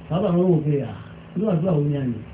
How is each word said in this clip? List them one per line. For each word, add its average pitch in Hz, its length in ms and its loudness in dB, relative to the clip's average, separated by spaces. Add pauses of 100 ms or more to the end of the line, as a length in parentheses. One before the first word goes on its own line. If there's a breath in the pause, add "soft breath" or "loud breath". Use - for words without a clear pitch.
Bàbá 185 240 0
àwọn 175 180 4
wò 165 140 6
pé, 147 120 0 (100)
ah, 107 140 -8 (340)
irú 208 180 -2
àdúrà 175 240 2
wo 151 80 2
ni 143 160 0
a 139 40 -2
ní? 123 140 -2 (200)